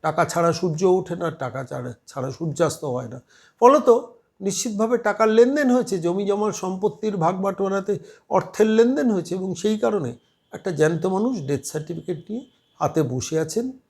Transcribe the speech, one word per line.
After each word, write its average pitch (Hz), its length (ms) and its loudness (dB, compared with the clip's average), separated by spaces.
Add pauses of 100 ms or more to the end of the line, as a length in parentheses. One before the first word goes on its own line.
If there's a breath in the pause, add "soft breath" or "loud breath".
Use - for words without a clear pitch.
টাকা 156 220 0
ছাড়া 170 280 0
সূর্য 165 320 -2
ওঠে 180 320 2
না, 170 140 -4
টাকা 131 340 -8
ছাড়া, 123 300 -10 (120)
ছাড়া 135 260 -6
সূর্যাস্ত 160 520 -2
হয় 123 240 -6
না। 127 120 -14 (400 soft breath)
ফলত 254 300 6 (500)
নিশ্চিতভাবে 220 580 -2
টাকার 220 300 2
লেনদেন 254 420 4
হয়েছে, 240 280 0
জমি 180 280 -2
জমার 208 260 0
সম্পত্তির 196 640 -4
ভাগ 180 240 0
বাটোয়ারাতে 196 580 -2 (300 loud breath)
অর্থের - 380 2
লেনদেন 240 440 4
হয়েছে 185 240 -2
এবং 185 200 -4
সেই 214 240 0
কারণে 202 380 -2 (360)
একটা - 180 -8
জ্যান্ত 156 360 2
মানুষ 202 400 0
ডেথ 139 180 -2
সার্টিফিকেট 160 680 -8
নিয়ে 233 160 -8 (320)
হাতে 156 240 0
বসে 131 380 -4
আছেন 233 320 -4 (180)